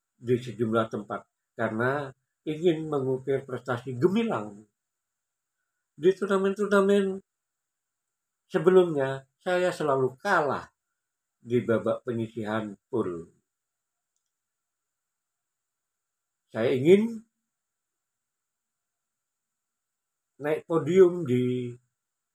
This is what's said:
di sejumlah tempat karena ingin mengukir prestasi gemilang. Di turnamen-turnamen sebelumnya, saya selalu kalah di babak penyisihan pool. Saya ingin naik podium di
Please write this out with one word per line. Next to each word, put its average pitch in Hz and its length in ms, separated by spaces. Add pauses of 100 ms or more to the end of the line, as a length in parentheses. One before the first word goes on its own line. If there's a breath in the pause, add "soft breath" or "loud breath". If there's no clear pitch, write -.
(200)
di 123 160
sejumlah 113 560
tempat 104 320 (320)
karena 127 560 (320)
ingin 156 400
mengukir 131 640
prestasi 123 480
gemilang. 135 720 (1300)
Di 170 160
turnamen-turnamen 196 1040 (1400)
sebelumnya, 160 720 (160)
saya 180 320
selalu 135 480
kalah 147 480 (720)
di 117 240
babak 110 400
penyisihan 110 720 (160)
pool. 90 400 (3250)
Saya 117 240
ingin 202 400 (3250)
naik 151 240
podium 175 560
di 123 480 (640)